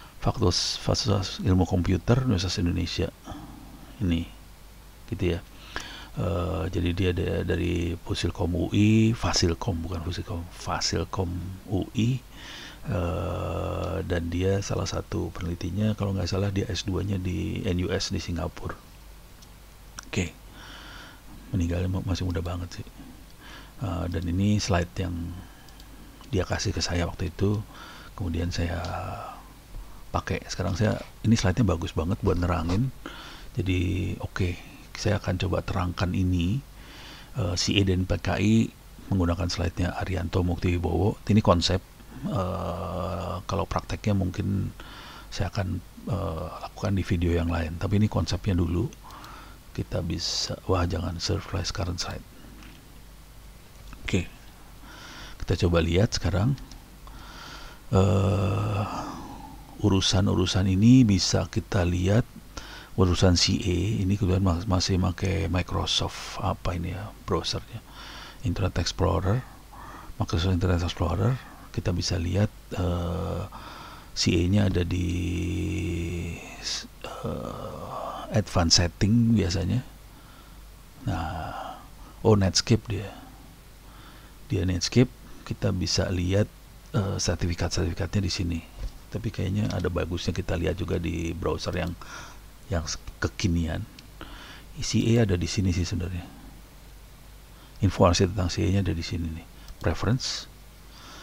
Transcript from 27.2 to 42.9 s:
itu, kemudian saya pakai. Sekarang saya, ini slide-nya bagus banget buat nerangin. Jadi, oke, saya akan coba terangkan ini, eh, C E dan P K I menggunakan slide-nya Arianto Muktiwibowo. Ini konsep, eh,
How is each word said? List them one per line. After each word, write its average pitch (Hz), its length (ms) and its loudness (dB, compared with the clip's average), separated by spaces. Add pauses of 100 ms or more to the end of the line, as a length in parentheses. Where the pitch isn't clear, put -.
itu, 104 320 2 (560)
kemudian 87 320 -2
saya 85 320 -2 (1300)
pakai. - 400 -2
Sekarang 92 240 0
saya, 107 260 2 (220)
ini 107 160 6
slide-nya 95 260 4
bagus 85 300 2
banget 85 320 0
buat 87 160 4
nerangin. 87 480 2 (640)
Jadi, 92 720 0
oke, 90 320 -2 (400)
saya 104 240 2
akan 95 160 0
coba 90 240 0
terangkan 90 560 0
ini, 92 480 2 (720)
eh, 95 160 0
C 101 240 2
E 101 80 6
dan 92 240 2
P 90 80 2
K 90 240 0
I 110 320 4 (400)
menggunakan 87 400 2
slide-nya 87 480 0
Arianto 90 400 0
Muktiwibowo. 87 880 2
Ini 104 100 10
konsep, 90 400 6 (480)
eh, 87 1080 -4 (140)